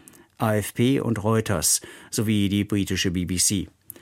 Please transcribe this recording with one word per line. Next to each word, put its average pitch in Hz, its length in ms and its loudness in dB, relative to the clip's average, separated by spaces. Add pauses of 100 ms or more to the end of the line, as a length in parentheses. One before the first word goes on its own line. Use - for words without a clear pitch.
(380)
A 110 160 2
F 104 180 -2
P 127 280 2
und 110 240 -2
Reuters 107 560 2 (320)
sowie 104 360 2
die 101 140 2
britische 95 480 0
B 90 140 -2
B 90 140 -4
C. 90 280 0 (360)